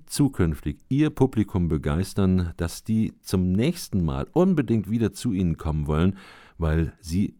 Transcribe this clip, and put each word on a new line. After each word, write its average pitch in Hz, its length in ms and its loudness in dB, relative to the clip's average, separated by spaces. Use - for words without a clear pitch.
zukünftig 85 720 0
Ihr 147 220 2
Publikum 104 560 0
begeistern, 85 880 0
dass - 260 -6
die 110 380 -2
zum 92 300 0
nächsten 104 520 0
Mal 69 300 -2
unbedingt 123 560 2
wieder 110 240 0
zu - 180 -4
Ihnen 90 260 0
kommen 76 280 -2
wollen, 78 320 2
weil 80 440 0
Sie 85 380 -2